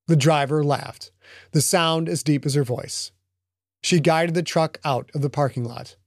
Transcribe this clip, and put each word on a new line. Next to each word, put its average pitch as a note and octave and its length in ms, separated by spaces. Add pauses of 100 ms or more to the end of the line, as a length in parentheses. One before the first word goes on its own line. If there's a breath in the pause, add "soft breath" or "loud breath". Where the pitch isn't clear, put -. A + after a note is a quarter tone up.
The E3 80
driver D3 480
laughed, - 480 (400 loud breath)
the D3+ 100
sound E3 480
as E3+ 140
deep D3 220
as C#3 100
her C#3+ 80
voice. - 480 (720)
She F3+ 160
guided E3 360
the F3 80
truck - 400
out B2+ 300
of D3 80
the C#3 80
parking C3 340
lot. A#2+ 440